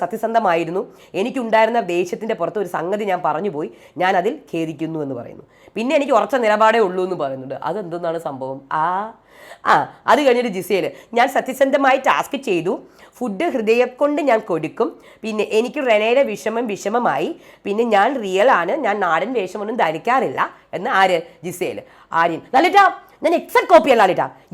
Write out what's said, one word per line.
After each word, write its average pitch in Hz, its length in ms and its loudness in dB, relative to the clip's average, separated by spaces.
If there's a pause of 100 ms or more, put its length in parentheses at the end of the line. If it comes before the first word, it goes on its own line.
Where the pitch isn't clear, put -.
സത്യസന്ധമായിരുന്നു, 208 800 0 (320)
എനിക്കുണ്ടായിരുന്ന 226 680 0 (120)
ദേഷ്യത്തിൻ്റെ 180 480 -2
പുറത്ത് 165 180 -2
ഒരു 185 180 -4
സംഗതി 190 280 -4
ഞാൻ 180 220 -2
പറഞ്ഞുപോയി, 156 440 -4 (320)
ഞാൻ 185 180 2
അതിൽ 214 140 -2 (200)
ഖേദിക്കുന്നു" 160 500 -6
എന്ന് 135 160 -8
പറയുന്നു. - 240 -18 (320)
"പിന്നെ 233 220 -2
എനിക്ക് 277 200 0
ഉറച്ച 208 160 0
നിലപാടേ 220 540 2
ഉള്ളൂ" 185 180 -2
എന്ന് 185 160 -4
പറയുന്നുണ്ട്. 135 340 -8 (120)
അതെന്തെന്നാണ് 170 580 -6
സംഭവം? 135 340 -8 (120)
ആ, 156 140 0 (840)
ആ, - 20 8 (360)
അത് 240 160 6
കഴിഞ്ഞൊരു 240 300 2
ജിസേൽ, 185 280 0 (300)
"ഞാൻ 233 120 4 (100)
സത്യസന്ധമായി 269 640 2 (100)
ടാസ്ക് 156 300 0 (100)
ചെയ്തു, 175 240 0 (460)
ഫുഡ് 226 360 -4
ഹൃദയം 240 360 2 (100)
കൊണ്ട് 294 200 2 (100)
ഞാൻ 226 80 4 (120)
കൊടുക്കും, 160 380 -2 (340)
പിന്നെ 214 220 -2 (140)
എനിക്ക് 247 300 -2
റെനയുടെ 226 420 4
വിഷമം 220 420 -4
വിഷമമായി, 180 560 -2 (360)
പിന്നെ 208 200 -2 (100)
ഞാൻ 196 140 4 (140)
റിയൽ 190 260 2 (120)
ആണ്, 175 120 -2 (140)
ഞാൻ 208 100 0 (100)
നാടൻ 170 320 0
വേഷമൊന്നും 208 440 -6
ധരിക്കാറില്ല" 165 580 0 (360)
എന്ന് 190 140 -4 (100)
ആര്? 185 180 4 (280)
ജിസേൽ. 160 320 -6 (340)
ആര്യൻ, 165 280 0 (140)
"ലാലേട്ടാ, 359 300 6 (400)
ഞാൻ - 100 2
എക്സാക്ട് - 380 0
കോപ്പി 285 180 8
അല്ല 233 120 6
ലാലേട്ടാ, 170 240 2 (260)